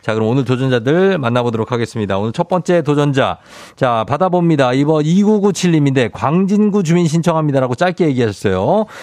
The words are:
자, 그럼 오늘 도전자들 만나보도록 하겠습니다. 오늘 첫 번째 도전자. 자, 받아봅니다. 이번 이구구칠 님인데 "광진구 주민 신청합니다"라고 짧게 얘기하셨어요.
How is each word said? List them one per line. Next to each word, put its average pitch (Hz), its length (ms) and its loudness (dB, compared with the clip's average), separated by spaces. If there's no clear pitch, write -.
자, 110 120 -4
그럼 110 140 0
오늘 131 160 0
도전자들 131 760 0
만나보도록 120 540 -2
하겠습니다. 110 460 -4
오늘 107 140 -4
첫 170 140 -4
번째 175 360 0
도전자. 135 560 0
자, 117 340 0
받아봅니다. 165 680 2
이번 147 300 2
이구구칠 196 680 2
님인데 139 400 2
"광진구 196 720 0
주민 165 240 2
신청합니다"라고 147 680 0
짧게 175 320 0
얘기하셨어요. 120 800 0